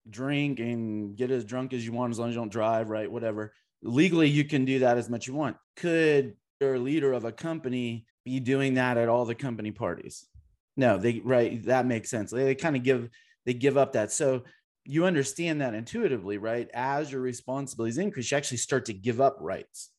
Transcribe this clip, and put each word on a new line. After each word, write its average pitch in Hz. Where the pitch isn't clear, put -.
drink 135
and 110
get 123
as 123
drunk 127
as 117
you 117
want, 120
as 113
long 117
as 117
you 120
don't 110
drive, 113
right? 107
Whatever. 107
Legally, 156
you 147
can 143
do 131
that 123
as 123
much 117
as -
you 131
want. 143
Could 151
your 135
leader 139
of 120
a 113
company 123
be 127
doing 135
that 127
at 117
all 120
the 113
company 110
parties? -
No, 120
they, 113
right. 120
That 123
makes 117
sense. 104
They, 127
they 135
kinda 139
give, 120
they 127
give 131
up 135
that. 107
So 131
you 156
understand 160
that 123
intuitively, 113
right? 113
As 139
your 131
responsibilities 127
increase, 160
you 139
actually 135
start 123
to 113
give 110
up 135
rights. -